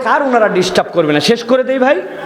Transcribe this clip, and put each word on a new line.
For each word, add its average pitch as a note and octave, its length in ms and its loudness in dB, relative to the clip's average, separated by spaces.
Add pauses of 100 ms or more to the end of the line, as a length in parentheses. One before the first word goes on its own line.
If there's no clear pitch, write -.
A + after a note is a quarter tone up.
আর C#4+ 180 0
ওনারা A#3 240 2
ডিস্টার্ব F3+ 440 0
করবে D#3 220 0
না। D3 60 2
শেষ A#3 240 0
করে B3+ 200 0
দেই C4 160 -2
ভাই? D4 220 2 (240)